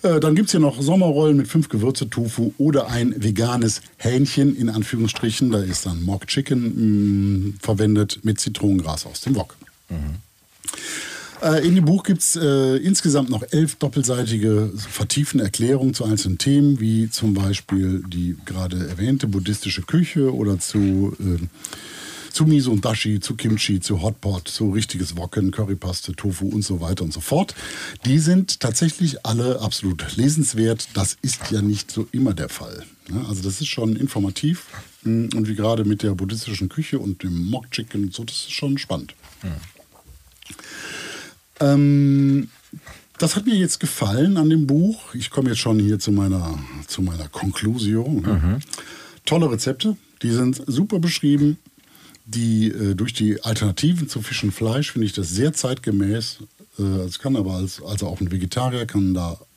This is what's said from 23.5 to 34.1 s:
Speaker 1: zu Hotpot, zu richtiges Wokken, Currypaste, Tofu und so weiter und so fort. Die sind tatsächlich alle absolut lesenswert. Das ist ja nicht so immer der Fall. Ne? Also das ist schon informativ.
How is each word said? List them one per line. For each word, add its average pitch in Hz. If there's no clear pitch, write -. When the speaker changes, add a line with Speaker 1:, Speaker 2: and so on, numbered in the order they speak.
Speaker 1:
zu 90
Hotpot, 95
zu 107
richtiges 90
Wokken, 92
Currypaste, 95
Tofu 98
und 107
so 90
weiter 90
und 78
so 85
fort. -
Die 135
sind 180
tatsächlich 151
alle 120
absolut 90
lesenswert. 117
Das 95
ist -
ja 107
nicht 104
so 110
immer 123
der -
Fall. -
Ne? -
Also 98
das 95
ist 147
schon 110
informativ. 110